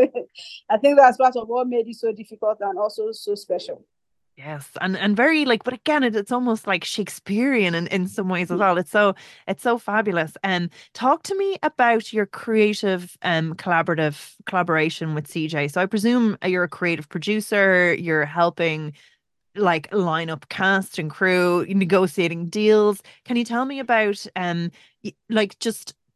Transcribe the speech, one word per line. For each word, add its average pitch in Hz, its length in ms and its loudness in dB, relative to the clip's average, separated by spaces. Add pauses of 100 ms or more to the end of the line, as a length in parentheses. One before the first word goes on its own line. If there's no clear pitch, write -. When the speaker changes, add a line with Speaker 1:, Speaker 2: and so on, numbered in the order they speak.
(680)
Speaker 1:
I 214 100 4
think 285 180 6
that's 254 180 10
part 254 220 2
of 226 100 -6
what 247 180 -2
made 240 220 -2
it 233 80 -12
so 226 160 -2
difficult 214 480 -4
and 196 180 -4
also 214 360 -4
so 208 220 -6
special. - 500 -8 (520)
Speaker 2:
Yes, 143 300 -12 (140)
and, 190 160 -2
and 208 180 2
very, 294 300 4
like, 233 180 2
but 254 100 -4
again, 294 300 0
it, 226 100 0
it's 208 180 -4
almost, 247 360 -2
like, 180 160 -2
Shakespearean 208 880 -2
in, 170 140 -2
in 185 200 -2
some 190 200 -6
ways 180 240 -2
as 175 60 -2
Speaker 1:
Mm. - 20 -2
Speaker 2:
well. 185 180 4
It's 180 140 -4
so, 202 240 4 (320)
it's 190 160 -6
so 240 140 2
fabulous. 202 560 -2 (100)
Um, 180 260 -2 (240)
talk 269 300 0
to 392 140 -4
me 392 260 -2
about 233 480 0
your 214 140 0
creative, 208 960 -2
um, 160 320 0
collaborative 165 840 -2 (100)
collaboration 160 680 0
with 151 120 -6
C 160 200 -6
J. 147 220 -2
So 180 100 -2
I 190 60 2
presume 226 600 0
you're 185 180 0
a 160 60 -4
creative 170 380 -4
producer, 190 840 0
you're 160 320 -2
helping, 160 680 -2 (640)
like, 175 380 0
line 165 360 -2
up 156 200 -10
cast 190 500 0
and 156 100 -6
crew, 180 600 2
negotiating 180 800 0
deals. 208 540 4 (220)
Can 240 140 -2
you 240 80 0
tell 233 180 -2
me 269 160 -6
about, 220 460 0 (100)
um, 170 340 -4 (320)
y-, 208 120 -12 (160)
like, 214 300 0
just, - 340 -8 (220)